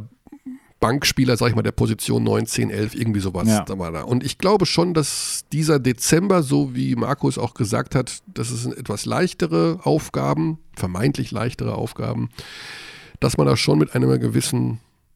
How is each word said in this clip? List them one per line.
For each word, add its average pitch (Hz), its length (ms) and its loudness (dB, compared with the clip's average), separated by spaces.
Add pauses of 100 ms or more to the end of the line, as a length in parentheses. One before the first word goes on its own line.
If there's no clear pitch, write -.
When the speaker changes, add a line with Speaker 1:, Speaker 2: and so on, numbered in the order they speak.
(800)
Speaker 1:
Bankspieler, 127 540 2
sag 120 140 2
ich 107 60 0
mal, 110 60 4
der 110 120 0
Position 113 500 0
neun, 110 240 2
zehn, 110 220 0
elf, 104 260 -2
irgendwie 110 240 0
sowas. 92 280 0
Speaker 2:
Ja. 107 180 4
Speaker 1:
Da 98 140 -6
war 85 120 -4
da. 80 120 -6
Und 123 200 0
ich 131 140 -6
glaube 190 280 4
schon, 170 280 0
dass - 580 -2
dieser 151 280 2
Dezember, 165 640 2
so 143 320 0
wie 131 220 0
Markus 131 420 0
auch - 160 -4
gesagt - 420 -2
hat, - 320 -2
dass 120 220 -6
es 120 160 -6
etwas 120 400 -6
leichtere 165 800 0
Aufgaben, 151 720 0 (180)
vermeintlich 117 560 -2
leichtere 113 440 -4
Aufgaben, 117 540 -4 (920)
dass - 180 0
man 143 80 4
da 135 120 4
schon 147 200 4
mit - 160 2
einem 127 280 4
gewissen, 120 580 0 (360)